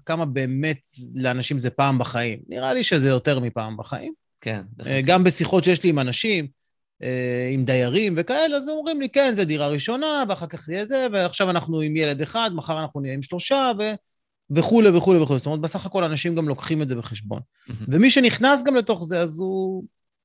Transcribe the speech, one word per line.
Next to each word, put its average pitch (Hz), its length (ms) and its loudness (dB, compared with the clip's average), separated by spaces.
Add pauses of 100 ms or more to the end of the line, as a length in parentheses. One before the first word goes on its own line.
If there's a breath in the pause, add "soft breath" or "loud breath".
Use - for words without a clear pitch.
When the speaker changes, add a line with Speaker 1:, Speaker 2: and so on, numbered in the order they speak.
Speaker 1:
כמה 165 200 -2
באמת 135 540 -2 (360)
לאנשים 127 420 -2
זה 123 120 -2
פעם 139 300 2
בחיים, 120 480 -4
נראה 131 260 -2
לי 254 100 0
שזה 139 240 2
יותר 135 320 2
מפעם 110 380 -6
בחיים. 135 360 -10 (280)
Speaker 2:
כן, 110 160 -6
Speaker 1:
אה, 98 60 -8 (100)
Speaker 2:
בהחלט. 135 320 -2
Speaker 1:
גם 180 180 6
בשיחות 175 400 2
שיש 175 200 2
לי 185 60 4
עם 147 100 2
אנשים, 147 480 -2 (560)
אה, 127 480 -4
עם 135 140 0
דיירים 131 520 2
וכאלה, 285 400 0
אז 277 120 -6
אומרים 311 320 -4
לי, 254 80 -4
"כן, 269 240 2
זה 196 120 0
דירה 151 220 -2
ראשונה, 262 600 -2
ואחר 170 180 -6
כך 151 220 -14
יהיה 196 160 -6
זה, 254 280 -2
ועכשיו 190 360 0
אנחנו 165 320 -2
עם 151 140 -2
ילד 147 260 0
אחד, 226 320 -2
מחר 156 260 -6
אנחנו 147 220 -8
נהיה 135 120 -6
עם 139 80 -6
שלושה", 254 580 0
ו-, 214 140 -2 (560)
וכולי, 208 400 6
וכולי, 175 300 6
וכולי. 139 200 2
זאת - 60 -8
אומרת, 151 140 -4
בסך 165 260 -6
הכל 190 180 -2
אנשים 160 320 -2
גם 160 120 -2
לוקחים 156 340 -2
את 143 80 -2
זה 127 60 -2
בחשבון. 107 460 -10 (260 loud breath)
Speaker 2:
מהמם. 113 200 -12
Speaker 1:
ומי 196 240 6
שנכנס 254 520 4
גם 269 120 2
לתוך 202 280 0
זה, 170 160 -2
אז 160 200 -2
הוא 190 440 -4 (420)